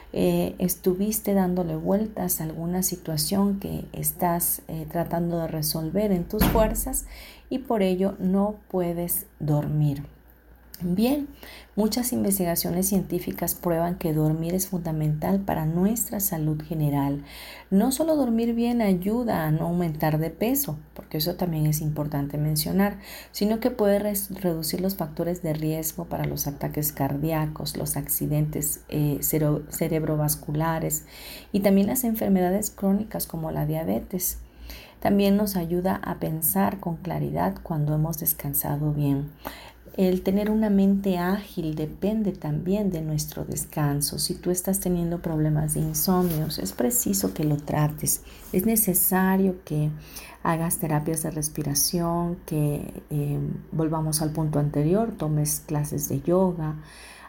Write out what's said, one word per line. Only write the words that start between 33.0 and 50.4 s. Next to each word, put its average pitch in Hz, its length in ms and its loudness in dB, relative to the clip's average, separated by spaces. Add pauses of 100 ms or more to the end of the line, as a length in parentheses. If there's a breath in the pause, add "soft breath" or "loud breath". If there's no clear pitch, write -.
como 160 240 -6
la 151 140 -2
diabetes. 180 720 -2 (600 loud breath)
También 196 380 4
nos 202 180 2
ayuda 180 480 0
a - 160 -4
pensar 180 640 0
con 165 160 -4
claridad 156 640 0
cuando 151 320 0
hemos 156 240 0
descansado 147 720 -2
bien. 143 380 0 (680 loud breath)
El 185 240 4
tener 208 280 2
una 214 200 4
mente 196 480 4
ágil 175 560 -2
depende 185 580 0
también 175 580 0
de 160 120 -4
nuestro 151 420 -2
descanso. 147 760 -2
Si - 140 -2
tú - 180 -2
estás 190 300 0
teniendo 170 400 0
problemas 156 540 2
de 151 60 0
insomnios, 156 760 2
es - 140 -4
preciso 202 640 0
que 156 100 -2
lo 147 140 2
trates. 151 640 0 (320 loud breath)
Es 185 100 4
necesario 190 920 4 (100)
que 151 240 0 (520 loud breath)